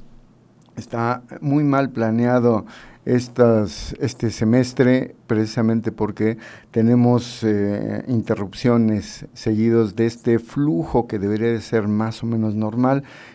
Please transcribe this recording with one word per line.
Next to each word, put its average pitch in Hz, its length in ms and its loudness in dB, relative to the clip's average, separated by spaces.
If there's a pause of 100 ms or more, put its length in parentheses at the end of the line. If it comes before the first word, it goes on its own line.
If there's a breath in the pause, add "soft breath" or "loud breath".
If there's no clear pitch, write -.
(760)
está 117 460 -4 (180)
muy 147 240 0
mal 139 280 0
planeado 117 760 2 (400 loud breath)
estas, 120 960 0
este 113 320 -4
semestre, 127 840 2 (140)
precisamente 110 640 0
porque 107 480 -2 (320 loud breath)
tenemos, 120 720 2
eh, 107 640 0
interrupciones 110 1300 -2
seguidos 110 640 0
de 113 120 2
este 117 320 0
flujo 147 640 -2
que 110 140 -6
debería 107 300 -2
de 113 120 -2
ser 107 260 -2
más 110 360 -2
o - 20 -4
menos 110 300 -2
normal, 123 480 0 (320 loud breath)